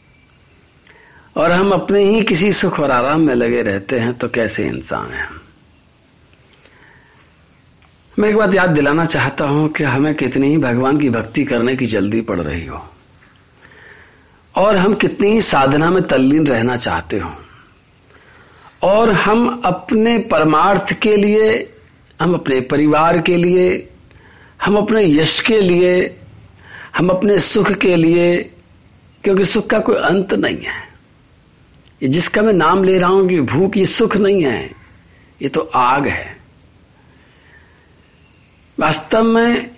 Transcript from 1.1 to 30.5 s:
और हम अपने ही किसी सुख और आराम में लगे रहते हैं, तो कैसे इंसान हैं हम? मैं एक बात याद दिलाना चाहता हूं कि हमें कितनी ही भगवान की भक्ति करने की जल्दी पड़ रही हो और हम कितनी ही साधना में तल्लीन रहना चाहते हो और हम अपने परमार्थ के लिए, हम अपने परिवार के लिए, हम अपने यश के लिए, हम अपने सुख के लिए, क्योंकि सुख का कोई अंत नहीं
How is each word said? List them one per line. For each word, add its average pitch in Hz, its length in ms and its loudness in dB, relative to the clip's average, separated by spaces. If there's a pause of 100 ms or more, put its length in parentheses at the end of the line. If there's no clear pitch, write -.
और 165 160 0
हम 196 180 2
अपने 196 340 2
ही 208 180 2
किसी 190 300 0
सुख 165 280 0
और 139 100 0
आराम 135 300 0
में 143 140 2
लगे 120 280 0
रहते 101 360 -4
हैं, 120 200 -4
तो 120 100 -4
कैसे 110 380 -2
इंसान 60 460 -8
हैं - 140 -10
हम? - 140 -18 (2750)
मैं 208 100 2
एक 208 80 2
बात 202 180 2
याद 180 160 2
दिलाना 147 340 2
चाहता 139 400 -2
हूं 147 240 0
कि 151 160 -4
हमें 139 300 0
कितनी 135 340 -2
ही 156 100 2
भगवान 131 400 0
की 139 120 0
भक्ति 117 340 -4
करने 123 320 -2
की 127 100 -2
जल्दी 107 340 -2
पड़ 107 200 -4
रही 80 260 -8
हो 69 220 -14 (1700)
और 196 200 2
हम 196 180 2
कितनी 202 340 0
ही 220 120 2
साधना 151 500 2
में 185 120 2
तल्लीन 143 440 2
रहना 123 300 -2
चाहते 113 420 -4
हो 85 120 -8 (1500)
और 214 300 2
हम 226 520 0
अपने 220 540 0
परमार्थ 170 760 2
के 214 240 0
लिए, 214 580 0 (460)
हम 170 140 0
अपने 135 260 -2
परिवार 151 600 2
के 175 160 0
लिए, 180 520 0 (760)
हम 202 120 2
अपने 214 280 2
यश 151 360 2
के 220 200 0
लिए, 180 600 2 (760)
हम 170 120 0
अपने 190 300 2
सुख 202 340 0
के 180 240 0
लिए, 175 540 0 (720)
क्योंकि 196 200 2
सुख 208 220 0
का 220 120 0
कोई 214 180 0
अंत 180 380 -2
नहीं 131 220 -4